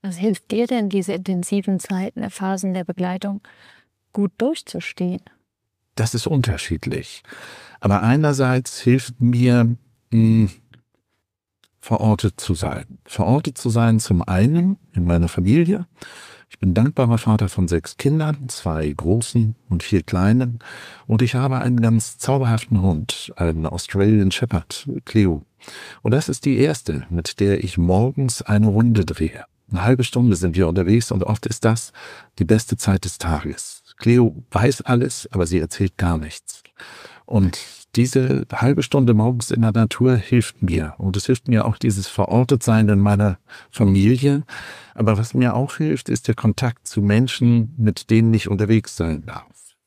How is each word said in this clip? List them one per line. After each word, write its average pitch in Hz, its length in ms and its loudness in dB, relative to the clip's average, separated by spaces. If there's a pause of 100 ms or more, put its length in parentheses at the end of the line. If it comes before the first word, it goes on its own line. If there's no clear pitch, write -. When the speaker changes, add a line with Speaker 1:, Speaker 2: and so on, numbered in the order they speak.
Speaker 1:
Was 185 160 -10
hilft 190 340 -2
dir 226 160 0
denn, 226 220 -2
diese 190 240 -2
intensiven 185 680 -2
Zeiten, 196 500 -6
Phasen 190 420 -4
der 180 120 -4
Begleitung 185 580 -6 (680)
gut 202 260 -2
durchzustehen? 180 840 -6 (720)
Speaker 2:
Das 113 200 -4
ist 117 120 -4
unterschiedlich. - 960 -4 (580)
Aber 98 220 2
einerseits 131 760 0
hilft 123 400 0
mir, 120 560 4 (340)
mh, 113 400 4 (1300)
verortet 107 600 0
zu - 140 -2
sein. 78 500 -8
Verortet 127 540 -2
zu 123 120 -4
sein 113 300 2
zum 90 220 0
einen 156 560 2 (140)
in 90 120 0
meiner 85 240 2
Familie. 165 580 0 (640)
Ich - 80 -20
bin 95 160 0
dankbarer 117 440 2
Vater 107 300 0
von 90 200 -2
sechs 82 280 -4
Kindern, 147 520 -2
zwei 78 420 -4
großen 110 640 -2 (140)
und 87 140 -2
vier 90 200 0
kleinen. 117 560 0 (480)
Und 113 160 2
ich 123 140 0
habe 131 220 -2
einen 123 220 0
ganz 113 380 0
zauberhaften 117 640 0
Hund, 92 540 -2
einen 80 300 -2
Australian 98 680 2
Shepherd, - 560 -4 (160)
Cleo. 90 420 2 (560)
Und - 80 0
das 135 180 0
ist 147 160 -6
die 131 140 2
erste, 101 500 -2
mit 85 300 -6
der 101 240 2
ich 90 160 -6
morgens 113 640 0
eine 104 240 2
Runde 107 380 4
drehe. - 400 -6 (260)
Eine 90 140 -2
halbe 123 200 2
Stunde 120 300 2
sind 85 220 -2
wir 92 100 4
unterwegs 92 460 2
und 95 100 -2
oft 107 240 -4
ist 113 180 -8
das 113 280 0 (460)
die 98 60 0
beste 110 320 0
Zeit 95 280 0
des - 140 -10
Tages. - 800 -8
Cleo 120 520 2
weiß 120 320 0
alles, - 480 -2
aber 90 160 0
sie 85 140 0
erzählt 92 360 -4
gar 85 220 0
nichts. - 440 -14 (640)
Und 92 340 0 (360)
diese 127 580 2
halbe 139 300 0
Stunde 127 320 2
morgens 113 360 0
in 120 120 0
der 113 100 2
Natur 117 440 2
hilft - 460 0
mir. 80 360 -2
Und 95 180 -2
es 98 100 -6
hilft 127 200 -2
mir 110 200 2
auch 113 100 -2
dieses 98 320 -2
Verortetsein 113 800 2
in 101 100 4
meiner 101 400 2 (320)
Familie. 120 720 2 (520)
Aber 104 240 0
was 113 160 -6
mir 123 200 2
auch 131 220 -4
hilft, 151 320 -2
ist - 180 -4
der 120 80 0
Kontakt - 540 -2
zu - 140 -2
Menschen, 117 720 2
mit 107 340 0
denen 113 240 4
ich 104 140 0
unterwegs 104 480 0
sein 78 300 -4
darf. - 500 -20 (100)